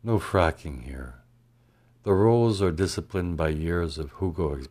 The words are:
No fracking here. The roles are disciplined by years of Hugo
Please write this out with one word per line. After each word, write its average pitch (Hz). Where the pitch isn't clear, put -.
No 110
fracking 80
here. 65
The 104
roles 113
are 92
disciplined 87
by 80
years 80
of 76
Hugo 82